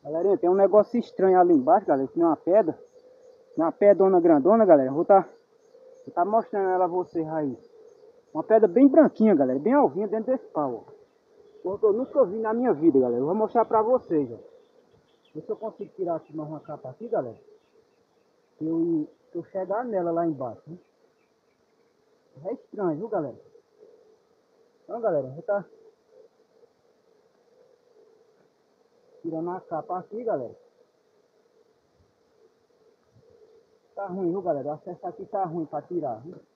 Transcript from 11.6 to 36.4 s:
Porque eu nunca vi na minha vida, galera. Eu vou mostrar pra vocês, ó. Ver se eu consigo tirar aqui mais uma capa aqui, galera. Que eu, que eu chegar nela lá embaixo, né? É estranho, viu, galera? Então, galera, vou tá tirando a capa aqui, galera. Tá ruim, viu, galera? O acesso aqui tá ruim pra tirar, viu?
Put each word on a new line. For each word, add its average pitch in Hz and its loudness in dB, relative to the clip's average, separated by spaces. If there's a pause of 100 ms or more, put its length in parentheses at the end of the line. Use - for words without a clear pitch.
Porque 196 -4
eu 208 4
nunca 254 0
vi 202 -6
na 220 -4
minha 233 0
vida, 143 4
galera. 123 0
Eu 139 -2
vou 175 -2
mostrar 220 0
pra 220 2
vocês, 196 -2
ó. 107 -16 (920)
Ver 156 -16
se - -20
eu 214 -6
consigo 208 -14
tirar 170 -6
aqui 156 -14
mais 151 -10
uma 156 -12
capa 139 -16
aqui, 208 -16
galera. 151 -6 (1200)
Que 156 -8
eu, 165 -2 (220)
que 175 -12
eu 165 -12
chegar 196 -8
nela 185 -4
lá 170 -2
embaixo, 131 -8
né? 165 -18 (1700)
É 208 -8
estranho, 190 -8
viu, 208 -10
galera? 160 -8 (1400)
Então, 226 -12
galera, 165 -2
vou 135 -16
tá 202 -6 (3500)
tirando 165 -10
a 180 -10
capa 180 -10
aqui, 208 -14
galera. 143 -6 (3500)
Tá 202 -12
ruim, 180 -6
viu, 190 -6
galera? 147 -6
O - -8
acesso 165 -14
aqui - -14
tá 196 -6
ruim 160 -8
pra 147 -10
tirar, 147 -8
viu? 170 -18 (200)